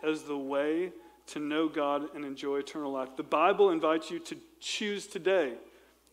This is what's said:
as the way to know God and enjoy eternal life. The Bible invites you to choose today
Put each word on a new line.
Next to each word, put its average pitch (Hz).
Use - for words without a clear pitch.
as 156
the 147
way 151
to -
know 151
God 147
and 147
enjoy 139
eternal 143
life. 131
The 156
Bible 180
invites 160
you 170
to 160
choose 208
today 165